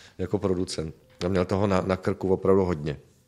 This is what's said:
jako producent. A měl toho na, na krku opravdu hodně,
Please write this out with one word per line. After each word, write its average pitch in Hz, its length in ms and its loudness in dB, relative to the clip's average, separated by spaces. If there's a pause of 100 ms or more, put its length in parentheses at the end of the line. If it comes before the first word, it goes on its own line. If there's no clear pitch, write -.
(180)
jako 92 200 -2
producent. 90 560 -2 (300)
A 90 40 0
měl 92 160 2
toho 98 220 0
na, 95 140 2
na 92 160 0
krku 95 360 -4
opravdu 95 320 4
hodně, 76 340 -4 (300)